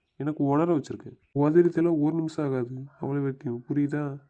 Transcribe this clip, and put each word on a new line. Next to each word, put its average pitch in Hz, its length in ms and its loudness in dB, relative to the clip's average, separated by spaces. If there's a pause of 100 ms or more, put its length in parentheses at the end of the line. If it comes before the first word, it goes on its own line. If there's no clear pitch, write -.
(200)
எனக்கு 151 260 -4
உணர 143 260 2
வச்சிருக்கேன். 135 460 -4 (180)
உதறித்தெல்லாம் 165 680 4
ஒரு 151 140 2
நிமிஷம் 160 280 -2
ஆகாது, 131 320 -2 (200)
அவ்வளோ 139 260 -2
வெட்டியும், 135 420 -4
புரியுதா? 147 400 -2 (260)